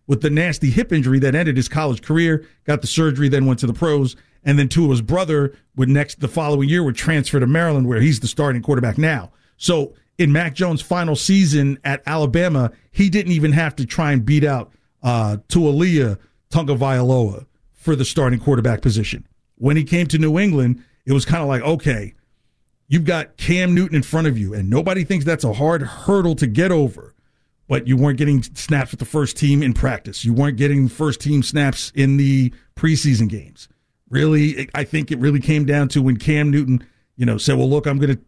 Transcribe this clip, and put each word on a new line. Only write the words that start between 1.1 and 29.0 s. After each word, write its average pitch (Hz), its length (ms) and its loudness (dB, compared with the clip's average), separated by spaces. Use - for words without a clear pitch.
that 135 160 2
ended 160 200 0
his 127 140 -2
college 147 320 -4
career, 160 440 0
got 147 160 -2
the - 60 -8
surgery, 147 420 0
then 135 160 2
went 127 160 0
to 131 60 -2
the 117 40 0
pros, 143 460 -2
and 143 160 2
then 135 80 2
Tua's 139 340 2
brother 147 540 -2
would 127 100 2
next, 143 320 0
the 135 80 -4
following 147 400 -2
year, 170 160 0
would 135 140 -2
transfer 147 420 0
to 123 80 2
Maryland, 147 400 0
where 117 140 0
he's 135 180 2
the 117 80 -6
starting 131 340 -2
quarterback 123 360 -2
now. 147 340 -2
So 156 380 -2
in 160 140 2
Mac 156 240 0
Jones' 131 260 -2
final 175 340 -2
season 147 680 2
at 139 240 -6
Alabama, 151 640 0
he 196 160 2
didn't 180 260 0
even 156 180 2
have 156 240 0
to 135 100 -4
try 147 260 -2
and 127 140 0
beat 143 180 2
out, 135 280 -2
uh, 113 340 -2
Tualia 151 680 2
Tagovailoa 131 960 0
for - 220 -2
the 131 80 -2
starting 123 360 0
quarterback 120 420 0
position. 110 460 -2
When 147 200 2
he 160 60 0
came 170 240 0
to 160 100 -2
New 156 220 2
England, 135 440 0
it 131 80 0
was 139 100 2
kinda 165 220 -2
like, 135 160 -2
"Okay, 135 540 -4
you've 156 180 2
got 160 320 -4
Cam 180 380 0
Newton 175 220 0
in 135 40 2
front 160 240 -2
of 127 140 -2
you, 101 160 -6
and 98 160 -4
nobody 175 320 0
thinks 165 200 -2
that's 160 200 -2
a 113 100 -2
hard 147 300 0
hurdle 185 520 0
to 143 120 0
get 165 240 0
over." 139 420 -2
But 131 180 -2
you 127 100 2
weren't 135 220 2
getting 143 240 2
snaps 139 480 -4
with - 100 -12
the 117 60 -6